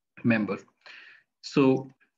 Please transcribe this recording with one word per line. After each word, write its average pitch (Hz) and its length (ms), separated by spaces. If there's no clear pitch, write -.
member. 107 340
So 135 480